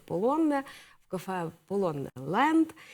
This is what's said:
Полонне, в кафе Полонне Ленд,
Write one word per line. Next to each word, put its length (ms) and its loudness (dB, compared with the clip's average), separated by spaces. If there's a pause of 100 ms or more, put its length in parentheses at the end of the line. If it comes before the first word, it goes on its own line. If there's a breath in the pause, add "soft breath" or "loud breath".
Полонне, 580 2 (440 loud breath)
в 40 -20
кафе 340 -6 (220)
Полонне 500 -2
Ленд, 500 2 (280 loud breath)